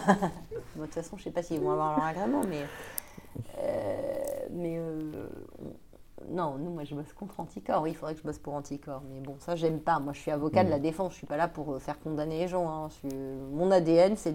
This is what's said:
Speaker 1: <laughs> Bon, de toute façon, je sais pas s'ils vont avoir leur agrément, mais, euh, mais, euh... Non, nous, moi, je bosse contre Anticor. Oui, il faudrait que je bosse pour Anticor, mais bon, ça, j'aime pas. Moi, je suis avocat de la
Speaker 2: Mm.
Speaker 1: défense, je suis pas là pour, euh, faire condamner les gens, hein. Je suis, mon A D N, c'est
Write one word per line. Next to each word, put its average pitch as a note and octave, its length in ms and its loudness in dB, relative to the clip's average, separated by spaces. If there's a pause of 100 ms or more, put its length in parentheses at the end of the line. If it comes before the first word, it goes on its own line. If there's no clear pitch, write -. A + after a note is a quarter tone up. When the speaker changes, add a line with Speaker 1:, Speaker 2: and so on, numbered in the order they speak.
Speaker 1:
<laughs> - 60 0 (680)
Bon, D#3 60 -4
de D#3 40 -4
toute D3+ 80 -12
façon, E3+ 220 -4
je - 80 -14
sais E3+ 60 -4
pas F3 120 0
s'ils E3 180 -2
vont D3+ 120 2
avoir D#3 240 2
leur D3+ 100 4
agrément, G#3 420 2
mais, D#3 120 -2 (1000)
euh, - 560 -2 (380)
mais, E3+ 260 -4
euh... D#3 480 -6 (1040)
Non, D3+ 280 -2
nous, E3 120 -6
moi, E3 140 -6
je C#3+ 100 -8
bosse D3 200 -8
contre - 260 -10
Anticor. E3+ 420 0
Oui, D#3+ 80 0
il D#3 60 -4
faudrait D#3 180 -6
que D#3 60 -10
je - 40 -12
bosse D3 140 -4
pour C#3+ 160 -6
Anticor, C#3+ 480 -8 (100)
mais C3+ 80 -10
bon, C#3 180 -10
ça, F3 180 -2
j'aime D#3+ 240 2
pas. E3 180 4
Moi, C#3+ 140 -2
je - 80 -10
suis - 100 -2
avocat D#3 320 4
de F3+ 80 6
la D3 80 4
Speaker 2:
Mm. C#3 40 0
Speaker 1:
défense, E3+ 300 0
je - 60 -16
suis - 80 -12
pas D3 100 -2
là E3 120 4
pour, D3+ 240 -4
euh, C3 60 -2
faire D3 220 -6
condamner D#3 400 -2
les F3+ 80 2
gens, F3 200 2
hein. D#3 220 -4
Je - 180 -10
suis, C3+ 100 -4 (340)
mon F3 180 4
A F#3 100 10
D E3 140 6
N, F#3 220 10
c'est E3 180 0